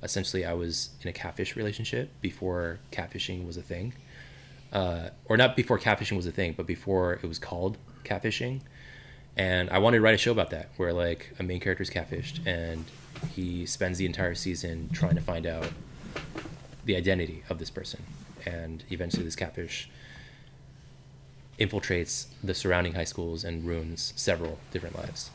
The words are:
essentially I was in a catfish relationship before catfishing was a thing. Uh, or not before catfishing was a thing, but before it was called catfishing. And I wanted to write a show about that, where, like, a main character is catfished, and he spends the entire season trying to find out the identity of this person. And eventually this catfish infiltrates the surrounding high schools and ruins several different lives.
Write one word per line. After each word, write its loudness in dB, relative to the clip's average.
essentially 0
I 0
was 0
in -4
a -6
catfish -4
relationship -2
before 0
catfishing -4
was -6
a -10
thing. -4
Uh, 2
or 4
not 8
before 4
catfishing 2
was 0
a -2
thing, 0
but -4
before 2
it -6
was -4
called -2
catfishing. -2
And 4
I 6
wanted 10
to 10
write 12
a 8
show 4
about 4
that, -6
where, 2
like, 0
a 0
main 0
character 0
is -2
catfished, -4
and -2
he -2
spends 0
the 2
entire 2
season -2
trying 6
to 2
find 0
out -2
the 2
identity 2
of -2
this -6
person. -8
And -6
eventually 0
this -4
catfish -6
infiltrates 2
the 0
surrounding 4
high 2
schools -4
and -4
ruins -2
several 0
different -4
lives. -8